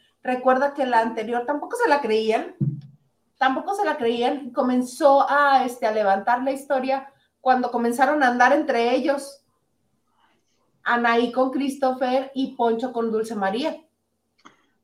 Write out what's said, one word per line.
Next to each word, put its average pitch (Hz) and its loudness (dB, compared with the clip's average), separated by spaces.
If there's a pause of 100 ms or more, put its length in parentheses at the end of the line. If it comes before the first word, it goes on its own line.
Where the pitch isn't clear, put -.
(240)
Recuerda 254 0
que 285 -4
la 233 2
anterior 233 -4
tampoco 294 -6
se 466 0
la 285 2
creían. 220 -2 (800)
Tampoco 285 0
se 403 -2
la 302 -2
creían. 247 -2
Comenzó 262 2
a, 277 4
este, 247 -4
a 214 0
levantar 214 0
la 277 0
historia 269 -4 (300)
cuando 254 2
comenzaron 262 0
a 247 4
andar 247 4
entre 247 0
ellos. 277 -4 (1400)
Anaí 233 2
con 262 0
Christopher 262 -2
y 262 -4
Poncho 233 0
con 226 -2
Dulce 220 -4
María. 226 -2 (1080)